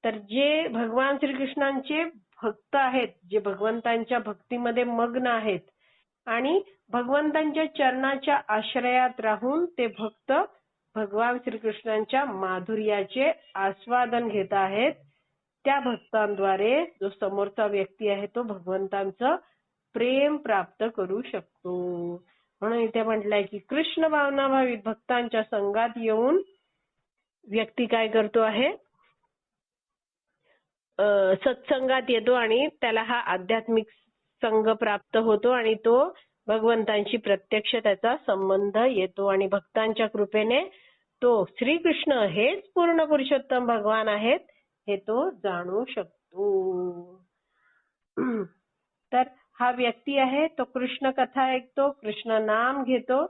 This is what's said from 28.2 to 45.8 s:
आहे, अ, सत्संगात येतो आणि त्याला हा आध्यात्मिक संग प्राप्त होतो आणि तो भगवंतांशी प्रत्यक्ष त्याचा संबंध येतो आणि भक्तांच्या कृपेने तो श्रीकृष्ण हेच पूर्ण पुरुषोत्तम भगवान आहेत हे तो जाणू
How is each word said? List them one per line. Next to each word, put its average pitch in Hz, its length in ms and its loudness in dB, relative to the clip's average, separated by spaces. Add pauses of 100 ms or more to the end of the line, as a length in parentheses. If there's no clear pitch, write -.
आहे, 220 260 2 (2250)
अ, 196 360 4 (100)
सत्संगात 262 640 0
येतो 233 240 2
आणि 240 340 4 (140)
त्याला 226 220 0
हा 240 160 -2
आध्यात्मिक 220 680 -2 (560)
संग 220 320 2
प्राप्त 220 420 -2
होतो 226 340 4
आणि 226 240 2
तो 247 420 2 (300)
भगवंतांशी 220 680 2
प्रत्यक्ष 208 600 -2
त्याचा 226 400 0
संबंध 196 600 0
येतो 196 500 0
आणि 196 200 2
भक्तांच्या 220 600 0
कृपेने 214 520 0 (600)
तो 233 220 4 (140)
श्रीकृष्ण 311 540 2
हेच 226 500 2 (120)
पूर्ण 339 300 4
पुरुषोत्तम 269 600 0
भगवान 220 420 0
आहेत 220 320 0 (480)
हे 202 80 -2
तो 240 340 -2
जाणू 180 580 -4